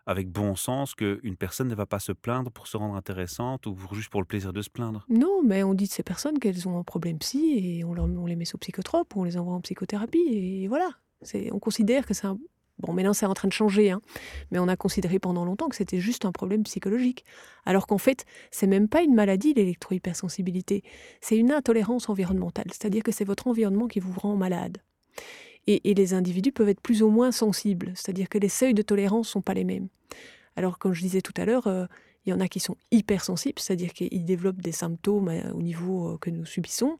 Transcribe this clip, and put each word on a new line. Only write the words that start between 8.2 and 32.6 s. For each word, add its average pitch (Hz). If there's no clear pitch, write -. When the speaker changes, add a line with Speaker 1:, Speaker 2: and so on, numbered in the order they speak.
Speaker 2:
les 170
met 170
sous -
psychotrope -
ou 196
on -
les 175
envoie 175
en 180
psychothérapie 226
et 190
voilà. 302
C'est, 202
on 196
considère 226
que -
c'est 196
un, 190
bon, -
maintenant 185
c'est 208
en 196
train 190
de 185
changer, 208
hein, 190
mais 175
on 180
a 185
considéré 180
pendant 175
longtemps 208
que 247
c'était 185
juste 220
un 180
problème 202
psychologique. 247
Alors 190
qu'en 208
fait, -
c'est -
même 196
pas 330
une 294
maladie, 208
l'électrohypersensibilité. 185
C'est -
une 240
intolérance 233
environnementale, 185
c'est-à-dire 214
que 226
c'est -
votre 196
environnement 226
qui 214
vous 185
rend 202
malade. 185
Et, 202
et 208
les 190
individus 185
peuvent 214
être 202
plus 220
ou 220
moins 240
sensibles, 196
c'est-à-dire 185
que -
les 196
seuils 254
de 208
tolérance 208
sont 196
pas 196
les 185
mêmes. 190
Alors, 180
comme 190
je 165
disais 185
tout -
à 180
l'heure, 240
euh, 185
il 190
y -
en 180
a 185
qui -
sont -